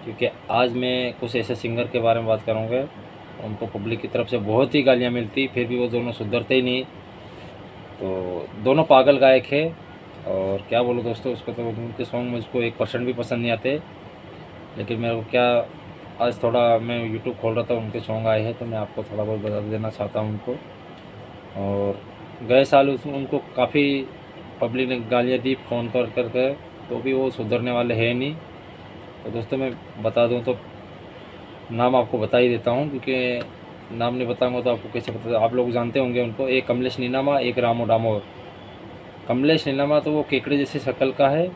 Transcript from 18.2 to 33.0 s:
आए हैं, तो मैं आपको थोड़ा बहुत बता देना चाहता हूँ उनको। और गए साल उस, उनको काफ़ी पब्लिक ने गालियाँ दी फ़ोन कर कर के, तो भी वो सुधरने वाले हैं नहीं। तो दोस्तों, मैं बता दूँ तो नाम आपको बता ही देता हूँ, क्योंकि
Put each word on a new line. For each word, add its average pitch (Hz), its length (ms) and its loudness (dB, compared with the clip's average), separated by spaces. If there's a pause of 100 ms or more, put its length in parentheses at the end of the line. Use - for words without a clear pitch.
आए 110 160 4
हैं, 117 120 -2
तो 117 120 -8
मैं 113 120 -4
आपको 104 240 -6
थोड़ा 104 220 -4
बहुत 107 160 -2
बता 104 280 -2
देना 110 220 -2
चाहता 107 300 -4
हूँ 107 100 -2
उनको। 113 260 -6 (1000)
और 101 440 -2 (460)
गए 131 160 8
साल 139 260 6
उस, 135 160 -4
उनको 139 320 -4 (180)
काफ़ी 147 280 4 (760)
पब्लिक 127 280 0
ने 127 120 0
गालियाँ 123 380 2
दी 131 160 0 (140)
फ़ोन 120 200 -2
कर 120 220 0
कर 123 180 -2
के, 127 240 2 (360)
तो 120 80 -4
भी 131 160 -2
वो 131 180 2
सुधरने 120 400 -2
वाले 120 240 0
हैं 113 200 2
नहीं। 139 200 -2 (880)
तो - 60 -8
दोस्तों, 117 280 -4
मैं 131 140 -2 (300)
बता 117 240 4
दूँ 120 160 2
तो 117 140 0 (1160)
नाम 123 240 4
आपको 120 220 2
बता 107 200 2
ही 123 100 8
देता 117 220 2
हूँ, 143 200 2
क्योंकि 123 1040 -4